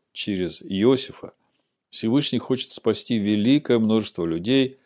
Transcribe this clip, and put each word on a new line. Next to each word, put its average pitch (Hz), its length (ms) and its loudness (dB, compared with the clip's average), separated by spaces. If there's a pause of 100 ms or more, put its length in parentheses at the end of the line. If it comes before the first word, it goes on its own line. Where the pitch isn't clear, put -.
(140)
через 92 480 -4
Иосифа - 720 0 (560)
Всевышний 123 500 0
хочет - 340 -4
спасти - 460 -2
великое 113 600 2
множество 107 480 0
людей, 123 600 0